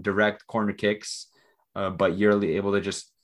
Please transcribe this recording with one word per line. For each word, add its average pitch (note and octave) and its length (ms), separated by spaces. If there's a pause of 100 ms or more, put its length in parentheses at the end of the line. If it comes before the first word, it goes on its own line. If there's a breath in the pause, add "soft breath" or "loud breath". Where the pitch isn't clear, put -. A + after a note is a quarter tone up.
direct G#2 460
corner G#2 240
kicks, - 560 (480)
uh, F#2+ 120
but F#2 300
you're G#2 160
li-, G2 220
able G2 160
to G2+ 80
just, - 320 (120)